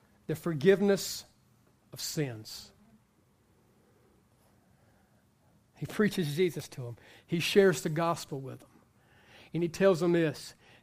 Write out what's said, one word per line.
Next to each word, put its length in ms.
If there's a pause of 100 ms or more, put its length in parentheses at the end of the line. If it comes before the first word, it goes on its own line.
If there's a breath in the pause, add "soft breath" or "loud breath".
(280)
the 80
forgiveness 920 (640)
of 80
sins." 720 (3000)
He 100
preaches 500
Jesus 340
to 120
them. 160 (300 soft breath)
He 120
shares 420
the 80
gospel 500
with 200
them. 100 (840 soft breath)
And 80
he 80
tells 300
them 140
this. 420 (280 soft breath)